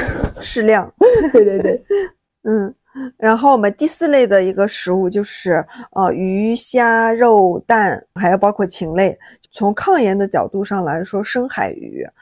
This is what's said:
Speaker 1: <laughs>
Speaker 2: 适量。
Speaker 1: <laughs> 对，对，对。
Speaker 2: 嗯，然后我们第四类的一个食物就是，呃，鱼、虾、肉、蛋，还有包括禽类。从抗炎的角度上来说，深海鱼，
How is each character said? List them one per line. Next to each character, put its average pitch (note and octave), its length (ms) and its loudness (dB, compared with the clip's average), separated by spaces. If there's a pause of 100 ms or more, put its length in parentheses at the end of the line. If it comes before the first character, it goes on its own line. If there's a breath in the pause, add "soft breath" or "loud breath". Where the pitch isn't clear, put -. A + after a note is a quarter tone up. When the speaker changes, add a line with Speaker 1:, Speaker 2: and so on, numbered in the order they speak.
(100)
Speaker 1:
<laughs> - 300 -6
Speaker 2:
适 - 220 -4
量。 G#3+ 300 2 (180)
Speaker 1:
<laughs> G#4 220 2
对， G#4+ 120 6
对， G4 160 2
对。 - 240 -2 (600 loud breath)
Speaker 2:
嗯， G#3+ 280 -2 (460 loud breath)
然 A3 180 2
后 C#4 160 4
我 C4 40 6
们 G3+ 200 0
第 D4+ 100 0
四 D#4+ 220 0
类 C4+ 180 4
的 G3 160 4
一 F#3+ 100 -2
个 G3 140 0
食 - 260 -6
物 F#3 180 0
就 G3+ 120 -2
是， E3+ 420 -4 (280 loud breath)
呃， F#3+ 200 0
鱼、 G3 440 -2
虾、 A3+ 560 0
肉、 G#3+ 540 4
蛋， G#3 360 0 (120)
还 F3+ 160 0
有 F#3+ 80 2
包 G3+ 120 2
括 G#3 140 -2
禽 E3 300 -6
类。 F#3+ 240 0 (340 soft breath)
从 G3+ 220 -2
抗 F#4 260 0
炎 G3 160 2
的 G3+ 100 0
角 E3+ 220 -2
度 G3 160 -6
上 G3 200 -4
来 D#3+ 200 -4
说， G3 180 -6
深 B3 240 -4
海 F#2+ 260 -6
鱼， B1+ 340 -12 (160 soft breath)